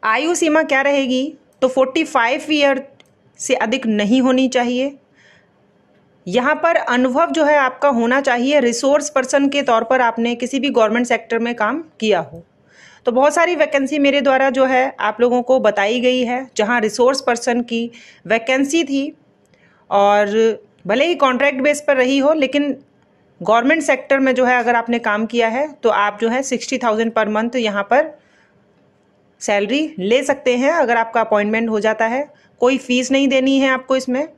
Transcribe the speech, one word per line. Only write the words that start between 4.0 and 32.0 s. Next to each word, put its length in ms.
होनी 260
चाहिए। 480
यहाँ 280
पर 220
अनुभव 540
जो 140
है 120
आपका 320
होना 320
चाहिए, 400
रिसोर्स 500
पर्सन 380
के 140
तौर 220
पर 160
आपने 340
किसी 260
भी 100
गवर्नमेंट 360
सेक्टर 320
में 160
काम 280
किया 200
हो। 220
तो 60
बहुत 220
सारी 220
वैकेंसी 420
मेरे 220
द्वारा 300
जो 160
है 340
आप 200
लोगों 220
को 180
बताई 400
गई 220
है, 240
जहाँ 240
रिसोर्स 400
पर्सन 420
की 280
वैकेंसी 580
थी 280
और 720
भले 200
ही 100
कॉन्ट्रैक्ट 440
बेस 260
पर 100
रही 220
हो, 140
लेकिन 400
गवर्नमेंट 420
सेक्टर 380
में 140
जो 100
है 140
अगर 180
आपने 240
काम 260
किया 240
है 240
तो 160
आप 300
जो 80
है 160
सिक्सटी 340
थाउजेंड 340
per 160
month 300
यहाँ 260
पर 340
सैलरी 580
ले 240
सकते 340
हैं 140
अगर 260
आपका 240
अपॉइंटमेंट 500
हो 100
जाता 260